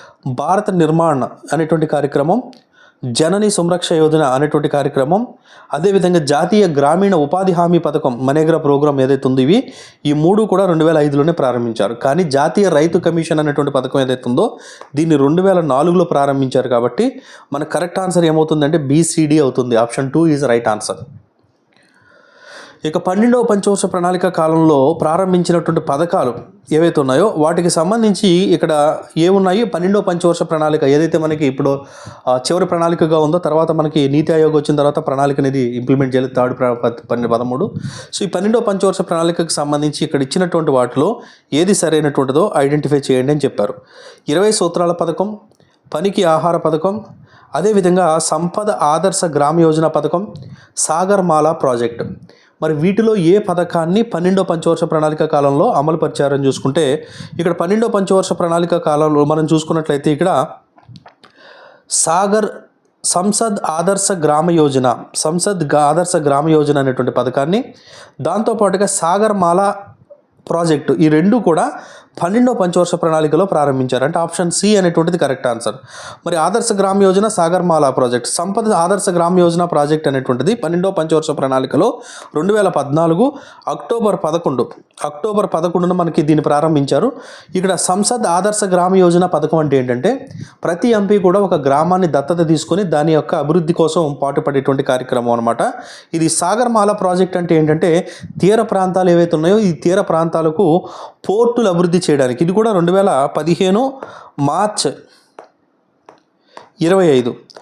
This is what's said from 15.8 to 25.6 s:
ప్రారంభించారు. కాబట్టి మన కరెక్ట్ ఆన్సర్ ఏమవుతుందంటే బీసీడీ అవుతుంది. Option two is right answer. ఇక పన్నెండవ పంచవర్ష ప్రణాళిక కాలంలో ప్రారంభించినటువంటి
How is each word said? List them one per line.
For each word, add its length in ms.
ప్రారంభించారు. 640
కాబట్టి 520
మన 120
కరెక్ట్ 340
ఆన్సర్ 260
ఏమవుతుందంటే 540
బీసీడీ 600
అవుతుంది. 380
Option 300
two 180
is 60
right 240
answer. 220
ఇక 140
పన్నెండవ 440
పంచవర్ష 420
ప్రణాళిక 440
కాలంలో 720
ప్రారంభించినటువంటి 800